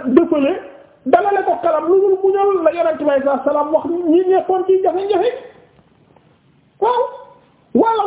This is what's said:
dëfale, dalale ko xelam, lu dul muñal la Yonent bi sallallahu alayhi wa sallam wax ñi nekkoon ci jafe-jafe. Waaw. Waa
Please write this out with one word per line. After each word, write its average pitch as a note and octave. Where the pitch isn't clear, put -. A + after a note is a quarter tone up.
dëfale, D4+
dalale F#4+
ko F#4+
xelam, D#4
lu F#4+
dul G4
muñal G4
la D#4
Yonent E4
bi D4+
sallallahu C#4
alayhi C#4
wa C4+
sallam D4
wax D#4
ñi F4
nekkoon F#4
ci F#4+
jafe-jafe. G4
Waaw. A#4+
Waa A4